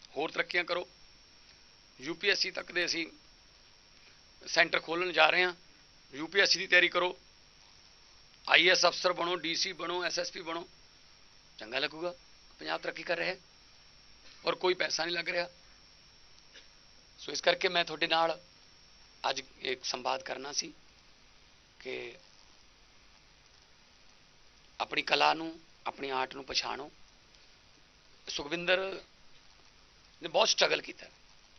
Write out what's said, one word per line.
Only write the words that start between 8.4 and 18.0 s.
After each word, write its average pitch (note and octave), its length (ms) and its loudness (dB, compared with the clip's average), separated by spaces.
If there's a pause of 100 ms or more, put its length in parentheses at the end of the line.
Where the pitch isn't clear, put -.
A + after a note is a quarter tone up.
ਆਈ D#3 180 6
ਏ F3+ 40 8
ਐਸ F3+ 160 6
ਅਫਸਰ F3+ 260 2
ਬਣੋ, F3 240 -2
ਡੀ D#3+ 180 -4
ਸੀ F#3 180 -4
ਬਣੋ, F3 320 -4
ਐਸ E3 140 -4
ਐਸ F3 140 -4
ਪੀ - 80 -12
ਬਣੋ, E3+ 280 -8 (920)
ਚੰਗਾ A2 200 -6
ਲੱਗੂਗਾ। D#3 360 2 (440)
ਪੰਜਾਬ D#3 220 -2
ਤਰੱਕੀ E3 220 -6
ਕਰ E3+ 140 0
ਰਿਹਾ E3+ 180 0
ਹੈ - 60 -18 (1040)
ਔਰ E3 80 2
ਕੋਈ F3+ 200 2
ਪੈਸਾ D#3+ 300 -2
ਨਹੀਂ E3+ 120 -4
ਲੱਗ E3+ 120 -4
ਰਿਹਾ। F3 220 -2 (1700)
ਸੋ - 140 -10
ਇਸ C#3+ 80 -4
ਕਰਕੇ F3 280 4
ਮੈਂ F3 160 2
ਤੁਹਾਡੇ D#3 220 -4